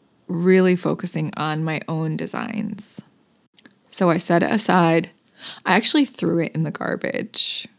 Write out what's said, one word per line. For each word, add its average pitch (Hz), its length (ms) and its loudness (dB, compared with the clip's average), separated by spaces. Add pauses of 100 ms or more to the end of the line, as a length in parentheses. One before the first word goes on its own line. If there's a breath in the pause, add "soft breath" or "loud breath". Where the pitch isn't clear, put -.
(280)
really 180 480 4
focusing 156 600 -4
on 156 280 -4
my 156 240 -2
own 160 280 -2
designs. - 840 -6 (880)
So 185 180 2
I 165 80 4
set 170 260 2
it - 80 0
aside. 170 600 2 (560 loud breath)
I 185 80 2
actually 269 300 4
threw 170 340 -2
it 165 140 -2
in 160 100 -2
the 147 80 -2
garbage, - 960 -4 (100)